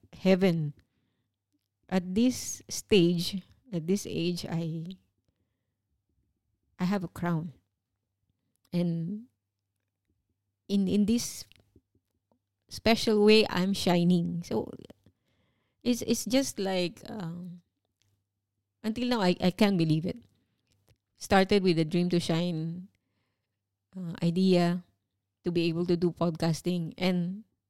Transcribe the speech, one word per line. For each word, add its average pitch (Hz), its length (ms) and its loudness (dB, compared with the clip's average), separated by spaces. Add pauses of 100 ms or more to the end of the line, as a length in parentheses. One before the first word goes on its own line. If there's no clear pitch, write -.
(180)
heaven. 180 560 2 (1160)
At 185 260 -2
this 240 520 -2
stage, 180 760 2 (300)
at 165 160 -6
this 202 220 -2
age, 170 400 -4
I, 165 480 -6 (1800)
I 180 60 -2
have 190 180 -2
a 165 40 -6
crown. 170 460 -4 (1200)
And 175 500 -4 (1400)
in, 196 200 0
in 202 180 2
this - 400 -4 (1200)
special 214 560 2
way, 214 260 8
I'm 185 240 0
shining. 175 720 2
So - 280 -6 (1120)
it's, 240 180 0
it's - 240 -2
just 254 340 -2
like, 185 480 -4
um, 175 540 -12 (1200)
until 240 240 -6
now, 240 140 0
I, 180 180 2
I 180 120 2
can't 202 260 2
believe 160 280 2
it. 175 120 -8 (1000)
Started 196 460 2
with 170 160 4
a 165 60 2
dream 175 240 0
to 175 100 0
shine, 170 680 -4 (1080)
uh, 175 180 -10 (100)
idea 175 600 4 (600)
to 180 60 -2
be 170 180 0
able 165 160 -2
to 180 100 2
do 170 160 0
podcasting. 165 840 -2
And 180 460 -2 (260)